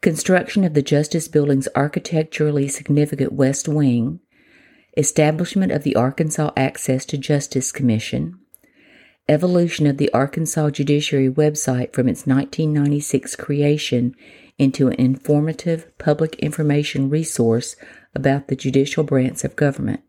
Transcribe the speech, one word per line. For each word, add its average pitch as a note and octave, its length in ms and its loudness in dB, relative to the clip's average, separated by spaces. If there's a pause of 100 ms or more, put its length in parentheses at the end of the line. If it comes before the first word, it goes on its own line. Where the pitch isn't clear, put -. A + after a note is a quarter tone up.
Construction F3+ 600 2
of E3 120 0
the D3 80 4
Justice D3 440 0
Building's C#3+ 480 2
architecturally D3+ 920 -2
significant D3 640 -2
West C3+ 340 0
Wing, D3 540 0 (760)
establishment D#3+ 760 0
of D3+ 100 -2
the - 140 0
Arkansas D3+ 600 0
Access C3 500 -2
to C#3+ 120 -6
Justice C#3+ 540 -2
Commission, C3 680 -2 (880)
evolution E3+ 600 2
of C#3 100 2
the C#3+ 160 0
Arkansas D3+ 580 0
Judiciary C#3+ 600 0
website C3+ 600 0
from B2+ 160 2
its - 180 -4
nineteen C#3 480 0
ninety-six C#3+ 600 0
creation C#3+ 800 0 (440)
into C3+ 280 4
an - 80 2
informative D3+ 1040 0
public D#3 380 0
information D3 720 0
resource B2 640 0 (400)
about C#3 320 0
the - 80 -2
judicial C#3 480 0
branch C3+ 420 0
of C#3 120 -6
government. C#3 520 -2